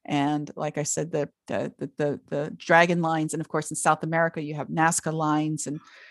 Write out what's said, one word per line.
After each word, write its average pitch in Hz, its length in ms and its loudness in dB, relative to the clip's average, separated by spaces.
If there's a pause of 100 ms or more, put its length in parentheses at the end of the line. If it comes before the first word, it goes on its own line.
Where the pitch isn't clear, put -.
and 147 500 0
like 151 220 -4
I 147 40 -2
said, 156 300 -4
the, 147 160 -2 (180)
the, 131 320 -4
the, 139 200 -8
the, 147 300 0
the 151 280 -4
dragon 170 460 4
lines. 160 320 0
And 160 80 -4
of - 60 -8
course, 156 220 -2
in 151 60 -6
South 156 260 2
America, 165 400 0
you 147 120 -8
have 143 140 -6
Nazca 160 440 2
lines 156 540 0
and, 147 120 -6 (320)